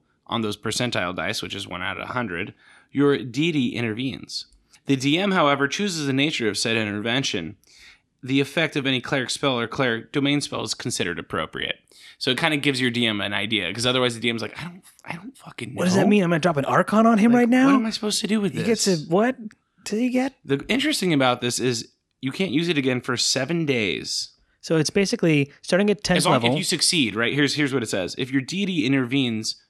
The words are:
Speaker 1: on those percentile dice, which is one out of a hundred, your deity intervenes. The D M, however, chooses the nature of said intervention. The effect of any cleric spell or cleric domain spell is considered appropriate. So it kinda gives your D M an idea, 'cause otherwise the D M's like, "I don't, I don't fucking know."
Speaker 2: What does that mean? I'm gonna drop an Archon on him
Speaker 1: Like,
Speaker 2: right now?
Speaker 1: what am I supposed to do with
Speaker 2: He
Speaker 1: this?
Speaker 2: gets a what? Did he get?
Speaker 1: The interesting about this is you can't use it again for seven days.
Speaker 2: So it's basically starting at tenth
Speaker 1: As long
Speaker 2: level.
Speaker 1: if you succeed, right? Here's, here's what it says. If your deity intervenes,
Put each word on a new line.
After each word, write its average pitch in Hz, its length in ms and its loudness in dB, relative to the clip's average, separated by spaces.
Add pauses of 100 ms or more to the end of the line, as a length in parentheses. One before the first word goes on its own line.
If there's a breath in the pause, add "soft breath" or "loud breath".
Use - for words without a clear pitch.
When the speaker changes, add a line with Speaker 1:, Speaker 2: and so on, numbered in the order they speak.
(280)
Speaker 1:
on 117 140 -2
those 104 140 -2
percentile 110 580 -2
dice, 90 280 -4
which 101 120 -10
is 101 140 -10
one 90 140 -10
out 95 160 -6
of 101 120 -8
a - 40 -10
hundred, 101 400 -4 (380 soft breath)
your 139 260 4
deity 135 580 -2
intervenes. 117 720 -6 (400 soft breath)
The 139 100 2
D 139 240 0
M, 196 120 0
however, 143 360 2
chooses 165 400 -4
the 135 60 0
nature 135 340 0
of 98 100 0
said 113 200 0
intervention. 104 800 -2 (680 soft breath)
The 135 140 2
effect 151 380 -2
of 131 100 -2
any 131 140 0
cleric 131 300 -2
spell 131 280 0
or 113 80 0
cleric 117 460 -2
domain 143 260 2
spell 120 240 -6
is 110 100 -6
considered 90 460 -4
appropriate. - 560 -6 (440 loud breath)
So 127 120 0
it 123 60 0
kinda 156 180 0
gives 139 240 0
your 127 100 2
D 120 160 0
M 104 140 0
an 101 140 -4
idea, 101 400 -2
'cause 120 120 -6
otherwise 123 300 2
the 110 60 -10
D 120 80 0
M's 117 120 -2
like, 104 160 -10
"I - 60 -12
don't, 175 180 -14 (220)
I - 120 -12
don't 196 220 -16
fucking - 360 -14
know." - 60 -8
Speaker 2:
What 175 60 0
does 185 100 4
that 190 120 6
mean? 208 160 6
I'm 170 60 2
gonna 170 100 4
drop 165 160 2
an 139 80 0
Archon 185 420 4
on 226 120 6
him 233 160 6
Speaker 1:
Like, 247 60 6
Speaker 2:
right 240 100 4
now? 254 160 6
Speaker 1:
what 277 100 6
am 226 100 2
I 226 40 -2
supposed 208 320 -4
to 196 60 -4
do 214 120 2
with 196 140 0
Speaker 2:
He - 100 -4
Speaker 1:
this? 214 220 0
Speaker 2:
gets - 20 4
a 165 220 2
what? 226 260 2 (480)
Did 208 160 -4
he 247 100 0
get? 254 240 0 (120)
Speaker 1:
The 139 240 0
interesting 254 420 2
about 127 300 4
this 120 180 -2
is 120 300 0 (320)
you 131 100 -4
can't 190 200 -2
use 170 180 0
it 156 80 0
again 127 240 0
for 123 160 -2
seven 156 480 0
days. 101 640 -2 (320)
Speaker 2:
So 165 160 0
it's 151 120 2
basically 170 600 2 (100)
starting 202 280 2
at 202 160 0
tenth 180 140 2
Speaker 1:
As 139 60 0
long 170 100 4
Speaker 2:
level. 120 160 2
Speaker 1:
if 131 60 0
you - 60 -4
succeed, 135 540 0
right? 117 160 0
Here's, 139 220 2
here's 139 180 0
what 123 100 0
it 107 60 -6
says. 90 280 -2
If 123 140 -6
your 135 100 2
deity 180 440 -2
intervenes, 127 840 0